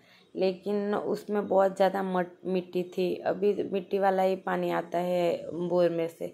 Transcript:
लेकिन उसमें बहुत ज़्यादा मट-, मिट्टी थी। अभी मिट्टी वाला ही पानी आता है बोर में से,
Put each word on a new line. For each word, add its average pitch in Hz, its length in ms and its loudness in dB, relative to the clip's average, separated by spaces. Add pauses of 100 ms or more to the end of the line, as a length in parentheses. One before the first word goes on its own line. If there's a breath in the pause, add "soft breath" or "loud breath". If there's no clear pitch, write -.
(360 soft breath)
लेकिन 202 600 0
उसमें 202 520 -2
बहुत 190 280 4
ज़्यादा 190 280 2
मट-, 180 420 -2
मिट्टी 180 380 -2
थी। 180 320 -2
अभी 185 480 0
मिट्टी 196 360 -4
वाला 190 240 4
ही 190 120 2
पानी 180 340 -2
आता 170 280 -2
है 175 540 0 (160)
बोर 175 220 4
में 165 180 -2
से, 170 260 -10